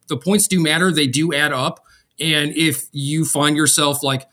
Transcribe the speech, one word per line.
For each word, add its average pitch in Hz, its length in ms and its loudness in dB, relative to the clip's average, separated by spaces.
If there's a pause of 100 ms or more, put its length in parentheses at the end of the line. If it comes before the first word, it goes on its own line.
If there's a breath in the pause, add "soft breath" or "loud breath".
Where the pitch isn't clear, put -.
the 151 100 -4
points 202 300 0
do 185 120 2
matter. 165 320 2
They 151 160 2
do 156 280 0
add 147 180 0
up. 139 300 -4 (360 soft breath)
And 151 380 0
if 156 340 0
you 143 340 -2
find 147 300 0
yourself, 147 460 0
like, 135 320 -2